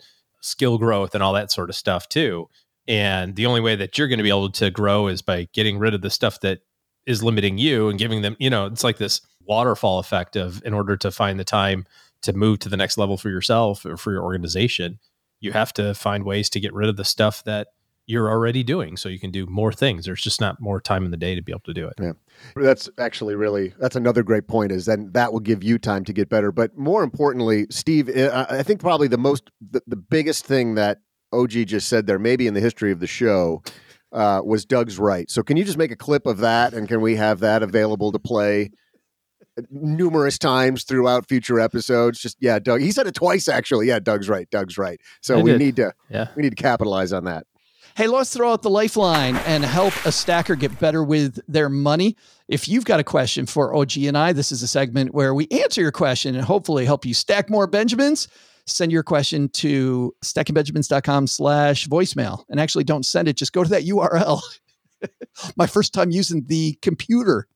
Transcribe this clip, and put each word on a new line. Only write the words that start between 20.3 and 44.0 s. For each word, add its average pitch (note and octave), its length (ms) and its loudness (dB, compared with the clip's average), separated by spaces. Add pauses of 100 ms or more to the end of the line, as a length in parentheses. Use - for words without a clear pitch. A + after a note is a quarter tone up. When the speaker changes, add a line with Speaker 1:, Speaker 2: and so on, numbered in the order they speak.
Speaker 1:
not G2+ 220 -2
more G2+ 180 -4
time F#2+ 240 -2
in F2+ 80 -4
the E2+ 60 -6
day F2 180 -4
to F2 60 -6
be E2+ 100 -12
able F2 100 -10
to E2+ 120 -12
do D#2+ 140 -8
it. - 140 -14
Speaker 2:
Yeah. F2 120 -6 (420)
That's C3+ 420 2
actually A2 380 -4
really, G#2 420 -2
that's B2+ 200 -2
another A#2+ 260 2
great G#2 240 0
point, G#2+ 240 0
is F#2 140 -4
then G#2+ 280 0
that A#2+ 200 2
will A2+ 80 -2
give G#2+ 220 0
you A2+ 140 2
time G2 280 -2
to G#2 80 -8
get G2 160 -2
better. G#2 240 0
But A2+ 240 -2
more E3+ 260 0
importantly, B2 680 0
Steve, D3+ 400 0
I, C3 400 0
I C3 140 -2
think G#3 160 0
probably D#3 300 2
the A#2+ 80 2
most, C#3 320 0 (220)
the, C3 160 -2
the A#2 100 -6
biggest D3+ 480 -2
thing B2 300 0
that G#2 240 0 (340)
O B2 120 4
G A#2 200 -2
just G2 240 -4
said A2 180 2
there, G2 120 2
maybe B2 280 2
in G#2 60 0
the G2+ 80 0
history G#2+ 320 0
of E2+ 80 -4
the F2 60 -4
show, F2+ 540 0 (520)
uh, G2+ 320 2
was G#2+ 200 0
Doug's A#2 320 0
right. F#2+ 320 0
So A2+ 140 -2
can D3 140 2
you F#3+ 80 2
just F#3 120 -4
make D#3 140 0
a A2+ 60 -8
clip C#3+ 280 0
of A2+ 140 0
that, A#2 340 4
and A2 140 -6
can A2+ 140 0
we A2+ 160 4
have G#2+ 240 2
that A2 220 4
available G#2+ 500 0
to G#2+ 60 -2
play G#2 520 0 (1000)
numerous D3+ 680 0
times C3 460 2
throughout B2 440 2
future B2 320 2
episodes? A#2 600 2
Just, - 200 -10
yeah, A#2+ 200 2
Doug, A#2 220 2
he E3 100 2
said B3 160 0
it F3 80 -6
twice, F3+ 320 2
actually. A#2+ 400 0
"Yeah, A#2+ 120 2
Doug's G2+ 300 -2